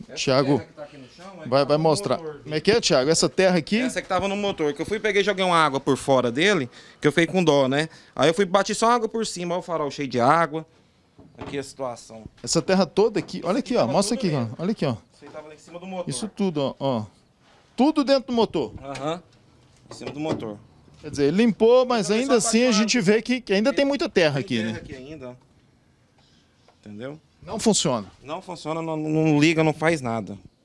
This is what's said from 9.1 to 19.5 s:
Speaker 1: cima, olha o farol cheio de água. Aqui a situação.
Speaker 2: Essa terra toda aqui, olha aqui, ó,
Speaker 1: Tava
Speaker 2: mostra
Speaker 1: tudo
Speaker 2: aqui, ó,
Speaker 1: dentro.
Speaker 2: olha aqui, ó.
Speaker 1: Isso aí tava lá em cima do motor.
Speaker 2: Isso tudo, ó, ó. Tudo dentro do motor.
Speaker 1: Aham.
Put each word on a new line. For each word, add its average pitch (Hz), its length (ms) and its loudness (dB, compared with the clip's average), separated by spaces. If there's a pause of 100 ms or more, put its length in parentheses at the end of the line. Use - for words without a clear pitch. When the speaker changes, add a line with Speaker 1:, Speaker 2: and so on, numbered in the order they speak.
Speaker 1:
cima, 175 300 -6
olha 185 40 -4
o 175 40 -10
farol 156 260 -4
cheio 139 180 -6
de 123 120 -2
água. 156 480 2 (680)
Aqui 139 200 -10
a 139 60 -6
situação. 117 600 -12 (180)
Speaker 2:
Essa 151 200 0
terra 190 240 2
toda 208 340 0
aqui, - 240 -8
olha 208 160 0
aqui, 254 160 -4
ó, 208 60 4
Speaker 1:
Tava 120 100 2
Speaker 2:
mostra 202 240 0
Speaker 1:
tudo - 100 -6
Speaker 2:
aqui, 156 100 0
ó, 139 40 0
Speaker 1:
dentro. 113 180 -6
Speaker 2:
olha 175 140 -4
aqui, 196 140 -4
ó. 135 60 0
Speaker 1:
Isso - 340 -12
aí 143 40 -20
tava 151 200 -18
lá 156 40 -20
em 151 40 -20
cima 170 220 -18
do 175 60 -14
motor. 185 240 -8
Speaker 2:
Isso 170 200 -8
tudo, 185 320 -2
ó, - 180 -4
ó. 123 260 -4 (720)
Tudo 294 300 2
dentro 269 220 2
do 254 60 -4
motor. 185 480 0
Speaker 1:
Aham. 139 400 -8 (720)